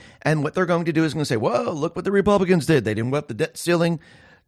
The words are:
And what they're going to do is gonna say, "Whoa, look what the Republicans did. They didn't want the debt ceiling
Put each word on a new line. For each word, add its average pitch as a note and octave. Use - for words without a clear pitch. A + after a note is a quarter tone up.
And D3+
what D3
they're F#3
going E3+
to E3
do D#3+
is D#3
gonna D3+
say, C3
"Whoa, G#3+
look D#3
what F3+
the G3
Republicans F#3+
did. C#3+
They G#2+
didn't A2+
want C#3+
the B2
debt D#3
ceiling E3+